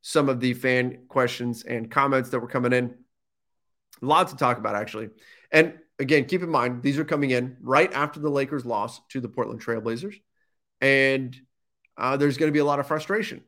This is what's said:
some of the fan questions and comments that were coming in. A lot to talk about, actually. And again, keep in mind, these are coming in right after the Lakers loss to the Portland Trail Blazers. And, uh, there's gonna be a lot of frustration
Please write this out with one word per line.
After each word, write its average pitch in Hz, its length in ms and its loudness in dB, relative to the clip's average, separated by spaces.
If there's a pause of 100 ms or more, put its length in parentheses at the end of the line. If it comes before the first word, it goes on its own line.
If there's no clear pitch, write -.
some 143 260 2
of 127 120 0
the 123 140 0
fan 127 540 0
questions 123 560 -2
and 113 260 -8
comments 135 400 2
that 123 100 -2
were 120 60 -10
coming 123 260 0
in. 123 220 0 (1040)
A 127 60 -6
lot 160 220 4
to 135 80 -14
talk 123 220 2
about, 107 180 -4
actually. 110 340 -6 (400)
And 160 280 4 (200)
again, 139 260 4
keep 175 180 -2
in 175 60 -6
mind, 123 340 0
these 139 160 0
are 156 60 -2
coming 143 260 -2
in 127 300 -2
right 151 320 2
after 147 260 -4
the 151 120 -2
Lakers 139 340 -2
loss 110 440 -6
to 135 120 -8
the 110 80 -8
Portland 113 320 -6
Trail 117 200 -4
Blazers. 127 380 -6 (600)
And, 135 580 2 (600)
uh, 131 180 0
there's 143 220 2
gonna 156 140 2
be 151 80 4
a 147 40 4
lot 143 160 0
of 139 60 -4
frustration 190 600 -4